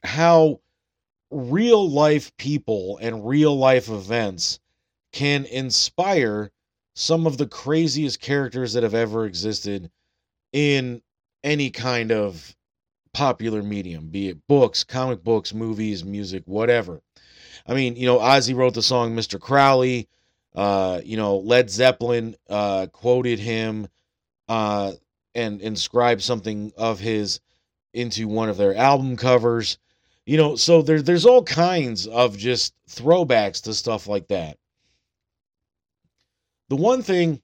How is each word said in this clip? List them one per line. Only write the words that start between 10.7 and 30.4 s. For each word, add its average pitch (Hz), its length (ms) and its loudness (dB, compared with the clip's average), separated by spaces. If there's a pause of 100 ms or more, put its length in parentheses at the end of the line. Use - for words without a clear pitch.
any 143 240 0
kind 117 420 -4
of 101 420 -4 (600)
popular 113 500 -4
medium, 90 460 -10
be 98 180 -6
it 85 200 -12
books, 139 360 2
comic 127 400 -6
books, 110 300 -2
movies, 107 500 -6
music, 95 420 -10
whatever. 104 560 -2 (640)
I - 80 -6
mean, 127 220 -2
you 123 100 -4
know, 123 140 6
Ozzy 127 340 4
wrote 127 200 2
the 117 80 -4
song 117 340 0
Mister 107 240 -6
Crowley. 131 680 2 (440)
Uh, 95 520 0
you 110 100 -10
know, 104 220 0
Led 113 320 2
Zeppelin, 120 680 0 (140)
uh, 98 420 -2
quoted 123 480 0
him, 110 480 -6 (640)
uh, 104 420 -2 (420)
and 107 280 -6
inscribed 113 600 0
something 107 540 -6
of 110 240 -2
his 104 400 -4 (540)
into 113 340 -6
one 110 220 -2
of 98 80 -4
their 98 180 2
album 131 400 4
covers. 117 600 2 (480)
You 139 100 0
know, 156 220 2